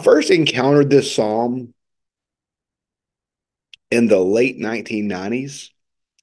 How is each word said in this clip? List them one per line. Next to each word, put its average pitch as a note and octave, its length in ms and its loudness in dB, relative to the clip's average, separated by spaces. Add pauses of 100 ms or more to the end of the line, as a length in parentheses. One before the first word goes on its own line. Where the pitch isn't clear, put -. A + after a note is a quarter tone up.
first - 280 4
encountered C#3+ 600 2
this C#3 240 2
psalm A#2+ 600 -4 (2250)
in A#2 180 2
the G2+ 120 4
late A2 380 0
nineteen G#2+ 500 -6
nineties. A2 640 -8 (520)